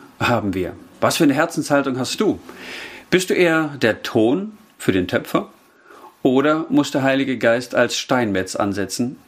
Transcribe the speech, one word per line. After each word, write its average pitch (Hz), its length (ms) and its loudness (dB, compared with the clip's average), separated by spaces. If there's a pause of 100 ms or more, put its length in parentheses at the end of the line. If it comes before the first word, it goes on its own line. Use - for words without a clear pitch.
(180)
haben 104 360 0
wir? 87 200 -4 (280)
Was 113 160 2
für 170 60 4
eine 139 100 4
Herzenshaltung 139 640 0
hast 127 220 -4
du? 165 200 0 (720)
Bist 185 180 2
du 214 60 0
eher 160 480 2
der 110 200 2
Ton 147 540 0 (220)
für - 140 0
den 92 140 0
Töpfer - 460 -4 (720)
oder 147 480 2
muss 143 200 2
der 139 120 -2
Heilige 135 340 0
Geist 117 380 0
als 120 240 0
Steinmetz 104 580 -2
ansetzen, 101 720 -4